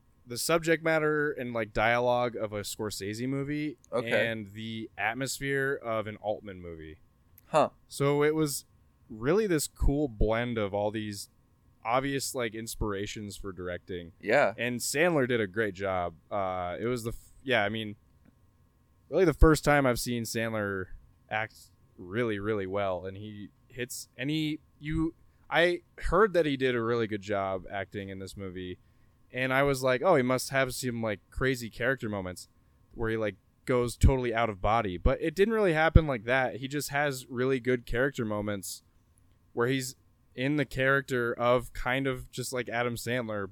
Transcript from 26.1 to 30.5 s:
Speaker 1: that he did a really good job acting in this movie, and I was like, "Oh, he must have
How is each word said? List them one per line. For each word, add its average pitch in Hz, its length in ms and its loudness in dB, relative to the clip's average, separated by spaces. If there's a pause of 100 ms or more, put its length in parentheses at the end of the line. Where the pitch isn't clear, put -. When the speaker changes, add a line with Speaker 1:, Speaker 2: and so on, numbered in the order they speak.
Speaker 1:
that 170 120 4
he 143 120 0
did 127 180 2
a 120 60 2
really 117 260 0
good 104 140 -4
job 98 500 -2
acting 98 380 -8
in 95 100 -12
this 95 160 -12
movie, 90 440 -10 (520)
and 131 220 -2
I 135 100 4
was 139 200 0
like, 127 180 2
"Oh, 175 140 6
he 131 80 6
must 127 260 0
have 135 240 0